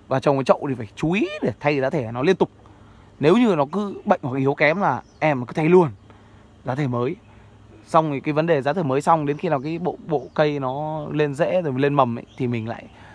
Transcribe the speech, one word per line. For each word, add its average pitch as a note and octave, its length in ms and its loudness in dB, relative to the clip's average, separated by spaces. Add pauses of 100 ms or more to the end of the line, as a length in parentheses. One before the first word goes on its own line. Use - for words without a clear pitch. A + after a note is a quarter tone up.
(120)
và C3 80 0
trồng C#3+ 160 2
cái C3+ 80 0
chậu D3+ 240 2
thì C3 60 -2
phải A2+ 220 -10
chú D#3+ 160 -2
ý A3+ 160 0 (140)
để - 180 -2
thay D3 200 0
giá C3 100 0
thể A#2 220 -4
nó B2 100 -4
liên F3 140 4
tục. - 140 0 (720)
Nếu D#3+ 160 6
như A#3 200 4
nó C#3+ 160 2
cứ G3 320 -6
bệnh F3+ 180 2
hoặc C3+ 160 -4
yếu C3+ 160 2
kém D#3 260 2
là C#3+ 220 0 (160)
em C#3 280 0
cứ - 60 -16
thay D#3+ 160 0
luôn F3 200 8 (760)
giá B2+ 100 -4
thể C#3+ 120 -2
mới. B2 300 -2 (680)
Xong D#3+ 260 2
thì C3 80 -4
cái D3+ 140 -4
vấn D#3 120 0
đề D3+ 160 2
giá C#3 100 0
thể F3+ 100 -2
mới C#3 180 0
xong, D#3+ 260 2
đến D3 100 -2
khi F3 120 -6
nào C#3+ 120 0
cái D#3+ 180 -6
bộ, E3+ 180 -4 (100)
bộ D3 280 -2
cây D3 260 0
nó D3 520 -6
lên D3 220 0
rễ F3 280 0
rồi C#3+ 140 -2
lên C#3+ 180 2
mầm B2 240 2
ấy, - 60 -14 (120)
thì C3 100 -2
mình A2+ 220 -4
lại A2 160 -10 (300)